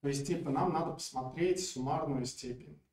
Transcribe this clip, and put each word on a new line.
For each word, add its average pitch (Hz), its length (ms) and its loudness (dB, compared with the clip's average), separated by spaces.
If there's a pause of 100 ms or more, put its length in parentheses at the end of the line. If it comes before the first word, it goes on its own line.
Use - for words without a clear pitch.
то 143 60 0
есть, 139 180 0
типа, 160 240 0
нам 160 240 4
надо 160 200 0
посмотреть 151 680 0
суммарную 135 600 0
степень. 123 560 -8 (120)